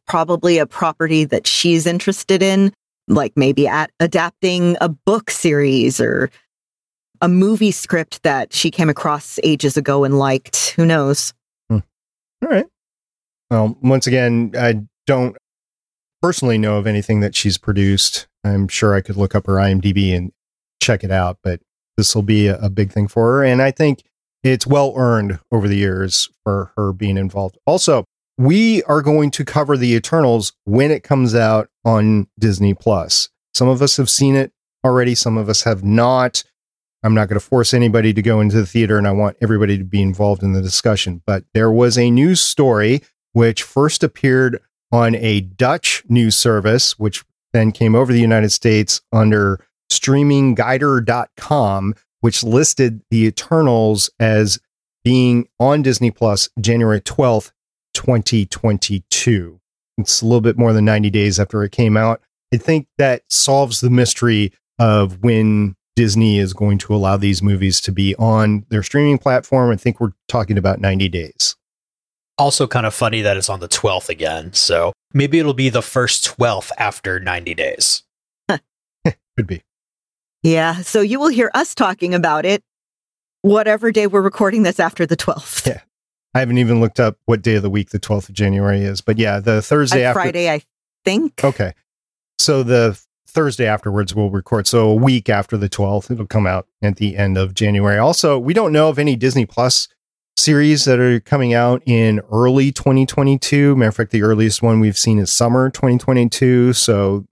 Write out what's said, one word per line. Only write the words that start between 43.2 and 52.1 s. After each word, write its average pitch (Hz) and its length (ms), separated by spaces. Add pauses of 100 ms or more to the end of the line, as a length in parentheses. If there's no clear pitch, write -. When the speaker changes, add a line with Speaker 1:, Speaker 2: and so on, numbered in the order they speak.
Speaker 2:
which 117 300
first - 400
appeared 131 580 (320)
on 117 220
a 110 260
Dutch 123 680
news 117 280
service, 110 640
which 107 260 (280)
then 110 200
came 110 220
over 123 140
to 123 60
the 120 60
United 113 300
States 107 500 (120)
under 107 520 (260)
streaming 139 640
guider 131 460
dot 117 360
com, 104 580 (260)